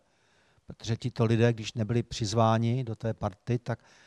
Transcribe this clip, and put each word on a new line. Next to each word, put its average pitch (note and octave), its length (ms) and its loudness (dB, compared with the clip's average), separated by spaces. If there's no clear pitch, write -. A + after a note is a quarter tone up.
protože - 300 -6
tito A#2 280 -2
lidé, A#2 280 4
když A2 200 -10
nebyli A#2 300 0
přizváni A2+ 840 2
do A2+ 100 -6
té A2+ 200 -4
party, A#2 440 -4
tak, A#2 200 -6